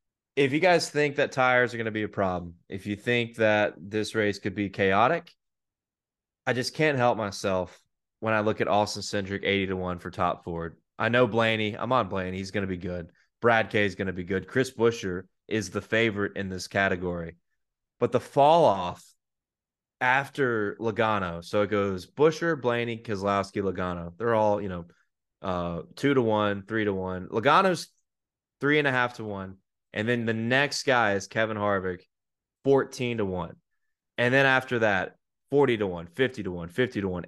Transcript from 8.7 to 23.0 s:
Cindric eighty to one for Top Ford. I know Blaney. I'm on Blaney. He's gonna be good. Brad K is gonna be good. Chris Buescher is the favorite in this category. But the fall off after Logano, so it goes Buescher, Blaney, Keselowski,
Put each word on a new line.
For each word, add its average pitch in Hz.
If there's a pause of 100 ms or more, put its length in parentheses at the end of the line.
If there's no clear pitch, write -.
Cindric 98
eighty 98
to 92
one 90
for 87
Top 90
Ford. 85 (220)
I 110
know 123
Blaney. 110
I'm 117
on 113
Blaney. 92
He's 95
gonna 101
be 95
good. 90 (320)
Brad 113
K 104
is 92
gonna 95
be 90
good. 92
Chris 127
Buescher 104 (260)
is 101
the 101
favorite 107
in 95
this 92
category. 90 (600)
But 120
the 120
fall 151
off 92 (1000)
after 127
Logano, 101
so 104
it 101
goes 101
Buescher, 156
Blaney, 120
Keselowski, 101